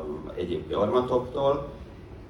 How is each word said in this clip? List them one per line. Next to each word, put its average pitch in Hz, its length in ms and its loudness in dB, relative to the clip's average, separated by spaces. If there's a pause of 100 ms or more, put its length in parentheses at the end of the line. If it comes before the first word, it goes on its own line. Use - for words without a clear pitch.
(400)
egyéb 87 280 -2
gyarmatoktól. 127 1000 2 (600)